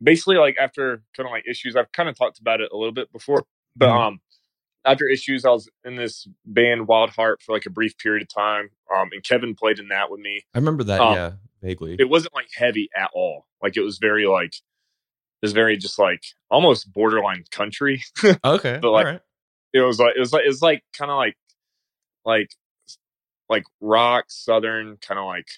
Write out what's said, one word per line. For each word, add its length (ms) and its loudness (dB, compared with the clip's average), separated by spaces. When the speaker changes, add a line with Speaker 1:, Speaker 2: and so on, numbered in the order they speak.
Speaker 1:
basically, 340 4
like, 220 4
after 440 -4
kinda, 160 -10
like, 160 -8
issues. 280 -6
I've 180 0
kinda 200 -2
talked 260 -4
about 220 0
it 120 -6
a 40 -8
little 160 -4
bit 180 -10
before, 340 -2
but, 140 4
Speaker 2:
Mm-hmm. 80 4
Speaker 1:
um, 240 0
after 220 2
issues, 380 -2
I 60 6
was 180 0
in 120 -14
this 300 -10
band, 420 2
Wild 240 4
Heart, 320 -2
for, 100 -6
like, 140 -4
a 40 -12
brief 260 -4
period 260 -4
of 60 -18
time, 420 -4
um, 180 0
and 100 -16
Kevin 320 -2
played 240 0
in 100 -18
that 220 -4
with 100 -14
me. 320 -12
Speaker 2:
I 60 -4
remember 260 0
that, 160 0
Speaker 1:
Um, 120 6
Speaker 2:
yeah, 200 -4
vaguely. 380 -8
Speaker 1:
it 100 4
wasn't, 260 0
like, 200 -10
heavy 400 -2
at 180 -4
all. 340 -4
Like, 140 -2
it 40 0
was 180 -4
very, 280 2
like, 280 0
it 880 -18
was 80 -2
very 240 2
just, 220 -10
like, 240 2
almost 420 4
borderline 580 0
country. 520 -4
<laughs> 220 4
Speaker 2:
Okay, 360 0
Speaker 1:
But, 100 2
like, 160 4
Speaker 2:
all 60 -6
right. 80 -14
Speaker 1:
it 80 4
was, 180 2
like, 180 4
it 20 -4
was, 140 -2
like, 120 2
it 40 4
was, 140 -2
like, 200 2
kinda 220 -6
like, 220 -2
like, 260 0
like, 160 -2
rock, 480 2
southern, 720 -2
kinda, 240 -8
like, 220 -10